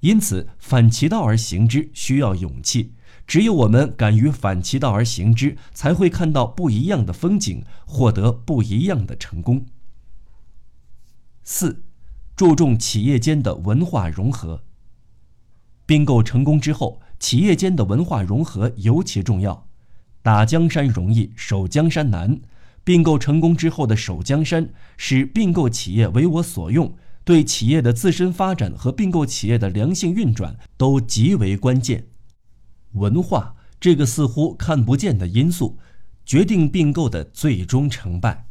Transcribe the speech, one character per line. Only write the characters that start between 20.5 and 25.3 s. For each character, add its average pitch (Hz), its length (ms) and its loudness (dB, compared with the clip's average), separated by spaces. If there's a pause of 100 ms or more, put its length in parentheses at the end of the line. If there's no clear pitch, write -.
山 147 200 0
容 95 260 0
易， 113 220 0
守 95 320 -4
江 151 220 2
山 151 220 0
难。 92 280 0 (440)
并 175 180 4
购 156 160 4
成 143 240 2
功 165 140 4
之 160 120 -2
后 160 200 -2
的 107 80 2
守 90 260 -4
江 147 240 0
山， 165 240 -2 (260)
使 135 300 0
并 202 260 0